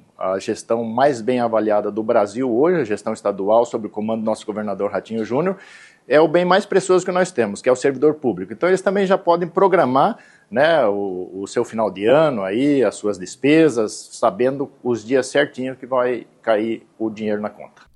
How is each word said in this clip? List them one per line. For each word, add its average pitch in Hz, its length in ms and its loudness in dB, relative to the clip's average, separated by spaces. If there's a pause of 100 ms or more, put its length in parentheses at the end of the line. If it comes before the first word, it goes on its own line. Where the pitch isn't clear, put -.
(180)
a 95 220 -4
gestão 117 460 -4
mais 123 340 0
bem 123 220 -2
avaliada 107 500 0
do 107 100 -4
Brasil 113 480 0
hoje, 156 300 2
a 131 60 -2
gestão 104 260 -4
estadual, 107 540 2
sob 113 220 -8
o - 20 -8
comando 110 320 -4
do 107 40 -6
nosso 110 200 -4
governador 101 440 -4
Ratinho 107 360 -6
Júnior, 160 320 -2 (500)
é 139 120 4
o 165 100 4
bem 175 160 2
mais 185 200 2
precioso 185 400 2
que 190 60 -4
nós 180 180 0
temos, 101 320 -4
que - 60 0
é 127 40 4
o 127 40 6
servidor 139 380 2
público. 104 400 -4
Então, 170 160 -2
eles 185 120 2
também 196 240 0
já 185 120 2
podem 175 300 0
programar, 165 720 4 (320)
né, 147 360 2
o, 95 580 -4
o 95 40 -10
seu 120 160 -2
final 113 260 -2
de 95 160 -6
ano, 135 360 2
aí, 127 420 0
as 117 120 0
suas 104 220 -4
despesas, 127 960 0
sabendo 123 560 0 (140)
os 117 220 -2
dias 127 220 0
certinhos 131 500 -2
que 131 80 -16
vai 123 400 -2 (160)
cair 113 440 0 (120)
o 110 120 -2
dinheiro 107 320 -4
na 104 80 -6
conta. - 340 -20 (120)